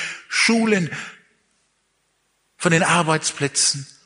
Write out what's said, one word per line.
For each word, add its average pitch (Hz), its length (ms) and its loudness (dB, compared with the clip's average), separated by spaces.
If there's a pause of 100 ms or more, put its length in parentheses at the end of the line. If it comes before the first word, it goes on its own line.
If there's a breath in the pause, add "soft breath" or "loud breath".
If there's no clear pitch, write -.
(280 loud breath)
Schulen, 220 600 2 (1700 loud breath)
von 170 160 0
den 160 100 4
Arbeitsplätzen, 151 1040 0 (200)